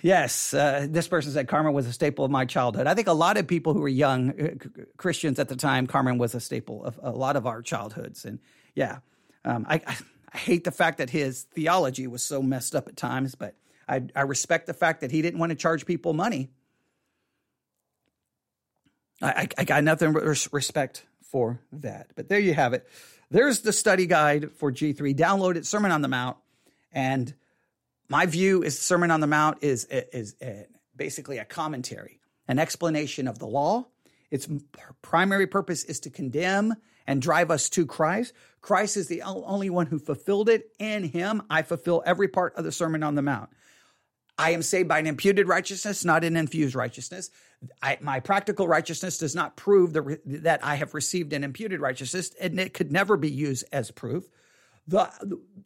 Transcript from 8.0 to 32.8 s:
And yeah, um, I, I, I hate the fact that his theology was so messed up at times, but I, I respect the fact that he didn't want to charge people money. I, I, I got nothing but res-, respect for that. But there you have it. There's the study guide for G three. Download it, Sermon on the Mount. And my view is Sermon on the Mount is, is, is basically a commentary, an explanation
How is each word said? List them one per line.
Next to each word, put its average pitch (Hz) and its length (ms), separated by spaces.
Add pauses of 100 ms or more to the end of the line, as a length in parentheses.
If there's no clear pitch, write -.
And 104 160 (340)
yeah, 127 240 (460)
um, 120 240
I, 156 180
I, 131 100 (360)
I - 60
hate 170 260
the 175 80
fact 165 260
that 127 120
his 135 320
theology 151 680
was 120 160
so 139 180
messed 131 320
up 131 140
at - 80
times, 131 400
but 202 180 (340)
I, 135 140 (140)
I 139 60
respect 143 440
the 160 80
fact 165 280
that 127 100
he 156 100
didn't 170 160
want 165 120
to 151 60
charge 165 300
people 170 260
money. 156 380 (2750)
I, - 60
I, - 200 (100)
I 135 60
got 147 200
nothing 156 280
but 151 120
res-, 151 280
respect 139 540 (140)
for 120 400 (100)
that. 131 460
But - 120
there 208 120
you 180 140
have 131 180
it. - 160 (420)
There's 247 300
the 214 120
study 185 340
guide 151 460
for 143 200
G 147 220
three. 143 180
Download 180 440
it, 147 100
Sermon 208 260
on 151 80
the 143 80
Mount. 127 300 (540)
And 131 400 (760)
my 156 180
view 180 380
is 143 120
Sermon 175 360
on 156 80
the 151 80
Mount 151 340
is, 135 220
is, 120 560
is 104 260 (300)
basically 143 420
a 107 60
commentary, 131 760 (300)
an 131 100
explanation 151 680